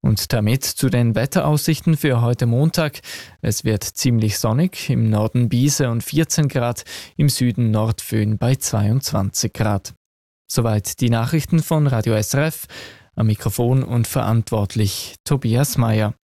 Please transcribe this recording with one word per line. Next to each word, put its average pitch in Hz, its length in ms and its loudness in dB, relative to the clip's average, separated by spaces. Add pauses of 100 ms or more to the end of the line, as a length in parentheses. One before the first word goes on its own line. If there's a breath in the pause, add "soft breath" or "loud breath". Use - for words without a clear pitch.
Und - 320 0
damit 117 320 2
zu - 240 -2
den 120 260 2
Wetteraussichten 147 800 0
für 131 240 2
heute 120 280 2
Montag. 147 520 0 (420 loud breath)
Es - 220 -2
wird 107 220 -2
ziemlich 110 540 0
sonnig, 131 500 -2
im 117 200 2
Norden 110 380 2
Biese 131 420 2
und 117 140 -2
vierzehn 151 460 0
Grad, 120 340 -2 (320 loud breath)
im 147 140 2
Süden 120 420 0
Nordföhn 110 680 0
bei 131 180 0
zweiundzwanzig 107 1000 -2
Grad. 104 400 -2 (580)
Soweit 110 480 0
die 123 100 2
Nachrichten 143 540 0
von 151 240 2
Radio 117 260 0
S 107 200 0
R 143 140 2
F. - 180 -8 (500 loud breath)
Am 110 120 2
Mikrofon 120 560 0
und 120 220 0
verantwortlich 110 1160 -2
Tobias 131 540 0
Mayer. 110 360 2 (120)